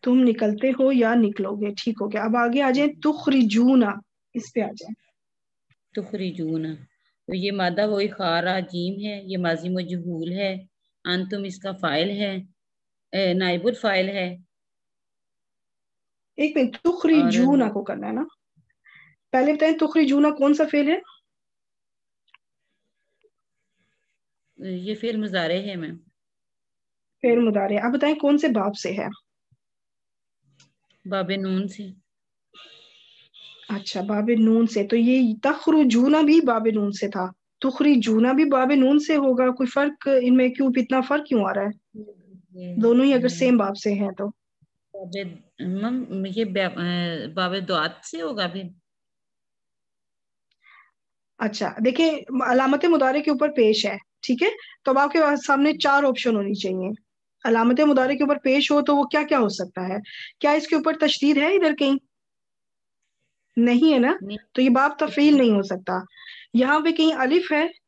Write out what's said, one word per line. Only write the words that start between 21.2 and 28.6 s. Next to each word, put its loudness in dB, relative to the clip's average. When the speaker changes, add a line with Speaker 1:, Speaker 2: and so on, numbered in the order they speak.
Speaker 2:
ये -8
फेल -6
मुजारे -2
है, -10
मैम। -10
Speaker 1:
फेल 2
मुजारे। 0
अब -2
बताएं, 0
कौन 2
से 0
बाब -2